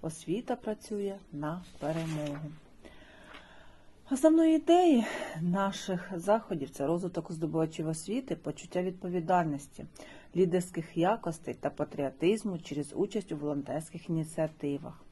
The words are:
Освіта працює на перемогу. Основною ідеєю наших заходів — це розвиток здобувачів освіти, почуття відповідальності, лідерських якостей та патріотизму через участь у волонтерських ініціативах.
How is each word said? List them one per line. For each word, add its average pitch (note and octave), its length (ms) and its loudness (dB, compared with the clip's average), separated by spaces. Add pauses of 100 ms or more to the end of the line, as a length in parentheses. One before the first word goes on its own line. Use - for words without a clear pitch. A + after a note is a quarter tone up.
Освіта G3 540 -4
працює G#3 600 -6 (160)
на D3+ 300 -6 (180)
перемогу. D3+ 680 -4 (1700)
Основною D#4+ 420 8
ідеєю D#4+ 500 8 (380)
наших F#3+ 760 0
заходів — F3 560 2
це C#3 160 -2
розвиток F3 440 -2
здобувачів D#3+ 560 -2
освіти, G3 480 -4
почуття - 460 -6
відповідальності, F3+ 1040 -2 (500)
лідерських F3 640 0
якостей F3 560 0
та - 160 -2
патріотизму D3+ 880 0
через D3 380 -6
участь G3+ 360 -2
у D#3 60 -4
волонтерських D3 720 -6
ініціативах. D#3 1040 -4